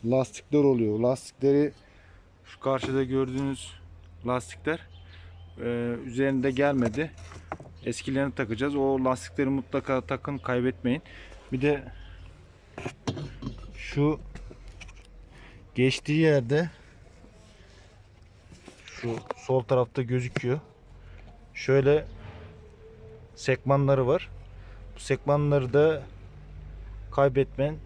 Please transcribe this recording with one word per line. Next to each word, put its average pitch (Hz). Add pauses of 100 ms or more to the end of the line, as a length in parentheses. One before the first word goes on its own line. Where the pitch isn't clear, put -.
lastikler 131
oluyor. 117
Lastikleri 139 (720)
şu -
karşıda 135
gördüğünüz 131 (540)
lastikler, 127 (800)
e, 120 (100)
üzerinde 131
gelmedi. 135 (760)
Eskilerini 135
takacağız. 131
O 135
lastikleri 131
mutlaka 135
takın, 139
kaybetmeyin. 127 (500)
Bir 131
de 143 (1900)
şu - (1500)
geçtiği 135
yerde, 151 (2250)
şu - (200)
sol 131
tarafta 127
gözüküyor. 123 (920)
Şöyle 139 (1300)
sekmanları 135
var. 151 (680)
Bu -
sekmanları 143
da 147 (1080)
kaybetmeyin. 139